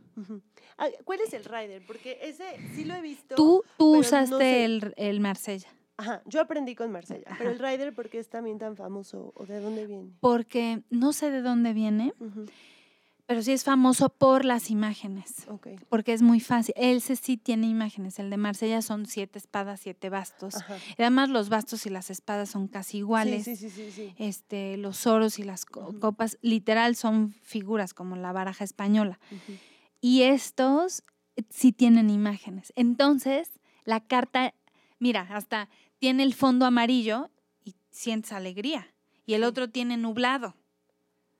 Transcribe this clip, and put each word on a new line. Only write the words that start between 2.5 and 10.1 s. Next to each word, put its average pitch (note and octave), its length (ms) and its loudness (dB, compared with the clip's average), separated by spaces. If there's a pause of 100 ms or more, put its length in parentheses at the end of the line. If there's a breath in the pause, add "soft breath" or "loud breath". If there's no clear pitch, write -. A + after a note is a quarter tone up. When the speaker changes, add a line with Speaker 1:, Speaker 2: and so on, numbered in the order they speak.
Speaker 1:
sí D4+ 100 -10
lo E4+ 100 -8
he F4+ 60 -10
visto, C#4+ 340 -14
Speaker 2:
Tú, D#4+ 280 8 (140)
tú D#4 140 8
Speaker 1:
pero - 20 10
no D#4 60 10
Speaker 2:
usaste C4 380 4
Speaker 1:
sé. B3+ 280 6
Speaker 2:
el, A3 320 -2
el G#3 220 -2
Marsella. G3 480 -4 (300)
Speaker 1:
Ajá, G#3+ 280 -8
yo B3 160 0
aprendí D4+ 340 -4
con A#3 160 -6
Marsella. F#3 360 -12
Speaker 2:
Ajá. F#3+ 100 -14
Speaker 1:
Pero A#3+ 140 -2
el A#3+ 80 -6
rider, C4+ 340 -4
¿por A3 160 -12
qué A#3 100 -12
es A3+ 100 -12
también A3+ 280 -8
tan G#3+ 180 -10
famoso? G3 600 -12
¿O G3+ 100 -16
de G3+ 140 -12
dónde G#3+ 260 -8
viene? F#3+ 340 -14